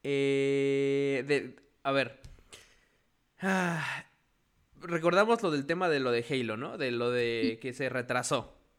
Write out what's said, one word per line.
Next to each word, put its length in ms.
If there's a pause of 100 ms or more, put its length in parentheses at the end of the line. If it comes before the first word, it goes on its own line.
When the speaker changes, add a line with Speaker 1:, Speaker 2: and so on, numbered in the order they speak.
Speaker 1:
eh, 1200
de, 300 (260)
a 100
ver, 280 (1200)
ah, 680 (760)
recordamos 640
lo 80
del 160
tema 220
de 120
lo 100
de 180
Halo, 280
¿no? 220
De 120
lo 200
de 460
Speaker 2:
Sí. 40
Speaker 1:
que 120
se 160
retrasó 680 (200)